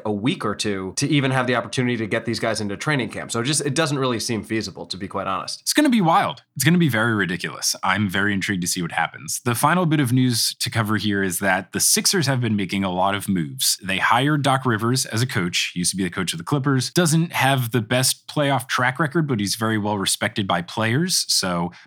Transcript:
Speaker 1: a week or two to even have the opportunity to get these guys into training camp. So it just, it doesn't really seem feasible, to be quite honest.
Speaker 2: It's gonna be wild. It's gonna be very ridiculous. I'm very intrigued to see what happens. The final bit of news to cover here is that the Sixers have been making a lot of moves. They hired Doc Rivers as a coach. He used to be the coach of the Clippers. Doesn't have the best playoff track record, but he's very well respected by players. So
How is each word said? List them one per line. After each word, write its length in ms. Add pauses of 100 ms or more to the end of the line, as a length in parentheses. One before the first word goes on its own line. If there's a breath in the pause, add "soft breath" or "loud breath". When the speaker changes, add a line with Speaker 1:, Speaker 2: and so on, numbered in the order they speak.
Speaker 1:
a 80
week 320
or 100
two 400
to 140
even 220
have 140
the 100
opportunity 420
to 100
get 180
these 140
guys 220
into 160
training 320
camp. 240
So 80
it 20
just, 220
it 100
doesn't 240
really 220
seem 240
feasible, 400
to 100
be 140
quite 180
honest. 340
Speaker 2:
It's 120
gonna 160
be 100
wild. 420 (140)
It's 80
gonna 140
be 120
very 240
ridiculous. 680
I'm 260
very 240
intrigued 280
to 60
see 140
what 120
happens. 500
The 120
final 300
bit 140
of 140
news 460
to 100
cover 260
here 260
is 180
that 340
the 80
Sixers 460
have 120
been 160
making 300
a 60
lot 220
of 140
moves. 560
They 140
hired 440
Doc 240
Rivers 400
as 160
a 60
coach. 460
He 80
used 100
to 60
be 80
the 40
coach 240
of 40
the 80
Clippers. 460
Doesn't 420
have 380
the 100
best 460
playoff 420
track 300
record, 280
but 140
he's 140
very 220
well 200
respected 500
by 140
players. 680
So 440 (160 loud breath)